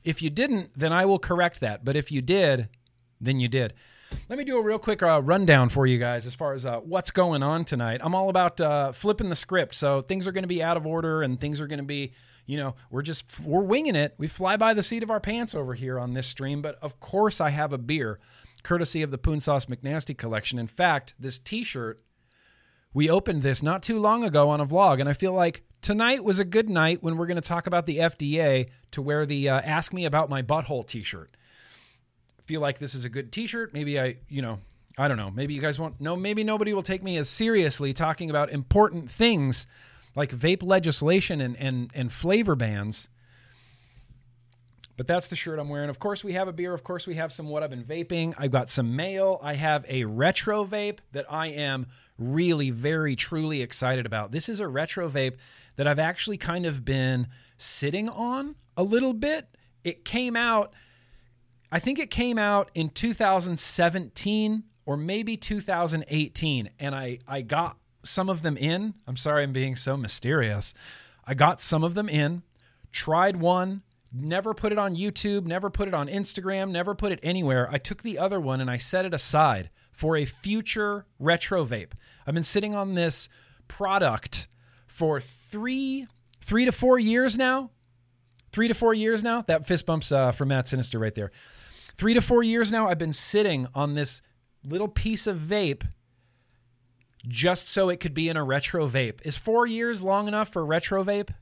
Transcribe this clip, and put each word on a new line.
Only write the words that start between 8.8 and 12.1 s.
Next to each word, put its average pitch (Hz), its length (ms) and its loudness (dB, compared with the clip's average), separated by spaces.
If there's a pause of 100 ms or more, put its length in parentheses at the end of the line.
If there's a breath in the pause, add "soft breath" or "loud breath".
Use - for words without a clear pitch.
flipping 208 360 -2
the 170 60 -2
script. 175 400 0
So 139 260 2
things 185 260 -4
are 190 60 -4
gonna 180 140 -4
be 175 160 -2
out 170 160 2
of 156 80 -4
order 160 340 -2
and 127 180 0
things 147 220 -4
are 151 60 -6
gonna 143 160 -8
be, 139 300 -6 (340 soft breath)